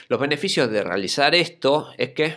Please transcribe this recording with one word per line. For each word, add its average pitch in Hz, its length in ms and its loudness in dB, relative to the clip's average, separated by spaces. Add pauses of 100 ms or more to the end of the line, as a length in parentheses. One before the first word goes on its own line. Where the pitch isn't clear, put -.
los 117 120 0
beneficios 147 500 0
de 104 140 0
realizar 98 500 0
esto 156 640 0
es 127 140 -2
que, 156 260 -2